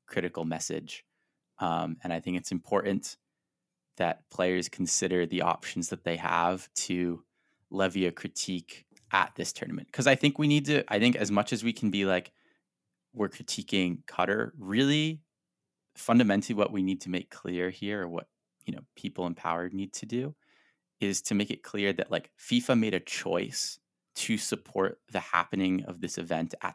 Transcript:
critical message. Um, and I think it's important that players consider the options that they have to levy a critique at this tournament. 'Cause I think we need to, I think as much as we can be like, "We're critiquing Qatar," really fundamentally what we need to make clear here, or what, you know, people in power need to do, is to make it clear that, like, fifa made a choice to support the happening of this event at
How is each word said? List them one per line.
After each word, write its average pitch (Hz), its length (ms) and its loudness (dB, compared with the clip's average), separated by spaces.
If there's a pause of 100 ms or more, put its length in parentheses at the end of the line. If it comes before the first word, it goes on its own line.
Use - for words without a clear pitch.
critical 87 380 -4
message. 80 600 -8 (540)
Um, 82 460 -2
and 87 80 -4
I 82 80 -2
think 90 160 -4
it's 87 160 -4
important 98 640 -2 (800)
that - 340 -2
players 90 380 0
consider 90 580 0
the 87 160 -2
options 85 460 -2
that - 160 -8
they 85 120 -2
have 87 580 0
to 87 500 -2 (440)
levy 95 380 2
a 85 60 2
critique - 760 -8 (260)
at 92 220 4
this - 180 -6
tournament. - 400 -8
'Cause 127 140 2
I 135 80 8
think 143 240 4
we 151 80 2
need 147 200 6
to, 147 260 2
I 104 80 4
think 120 160 6
as 104 160 0
much 101 200 2
as 110 120 -2
we 117 80 2
can 110 180 0
be 98 140 2
like, 92 280 2 (800)
"We're 104 160 0
critiquing - 760 -2
Qatar," 104 520 -2
really 143 640 2 (760)
fundamentally 113 580 4
what 101 180 2
we 101 100 0
need 95 200 0
to 90 80 -8
make 90 200 -4
clear 90 400 -4
here, 101 320 -6
or 87 60 -6
what, 85 200 -10 (360)
you - 80 -6
know, - 120 -12 (100)
people 92 320 -6
in 87 80 -4
power 87 340 -4
need 95 260 -6
to - 120 -10
do, 127 280 -4 (640)
is 98 220 0
to - 120 -2
make 101 160 2
it - 140 -6
clear 101 280 -2
that, 90 180 -2
like, - 280 -2
fifa 120 400 4
made 110 160 2
a 90 60 0
choice - 800 -4 (320)
to - 240 0
support - 640 -2 (120)
the 95 80 0
happening 92 640 0
of 90 160 -12
this - 180 -6
event 82 440 -2
at 90 120 -4